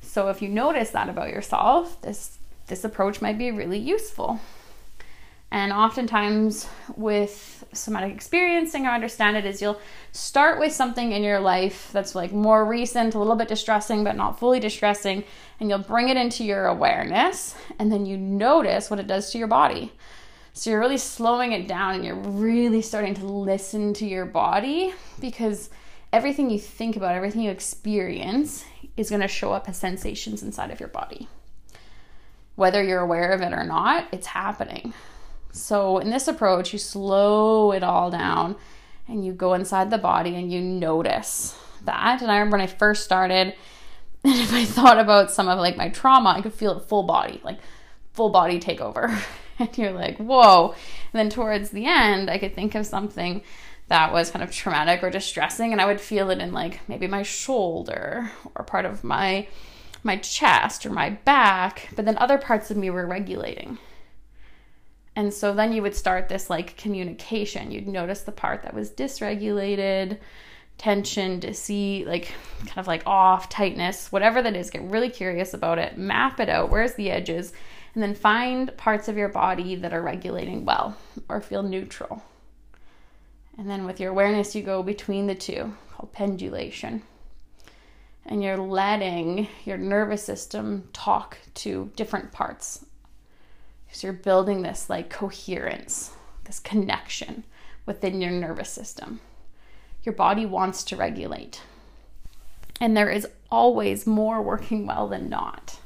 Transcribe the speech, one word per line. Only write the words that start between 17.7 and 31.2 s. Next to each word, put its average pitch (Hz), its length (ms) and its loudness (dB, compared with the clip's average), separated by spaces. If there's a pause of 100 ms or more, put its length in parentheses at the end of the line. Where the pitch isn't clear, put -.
and 214 140 2
then 202 140 0
you 196 120 -6
notice 208 720 2
what 202 100 -4
it 202 80 -8
does 196 240 -2
to 233 60 -6
your 226 100 -2
body. 254 440 4 (640)
So - 160 -6
you're 214 120 2
really 262 160 4
slowing 240 560 0
it 190 140 -4
down, 190 280 -2
and 185 80 -4
you're - 120 -6
really 220 680 2
starting 208 340 -2
to 190 100 -8
listen 202 720 -2
to 214 100 -4
your 185 200 -4
body, 285 680 0 (280)
because 220 480 -4 (420)
everything 277 380 2
you 208 100 0
think 226 380 -6
about, 180 180 0
everything 208 260 -2
you 208 100 0
experience 202 1120 -2 (320)
is 214 120 -2
gonna 196 200 0
show 196 240 0
up 196 160 -2
as 180 80 -8
sensations 208 680 -6
inside 202 280 -8
of - 100 -12
your - 80 -10
body. - 400 -10 (1300)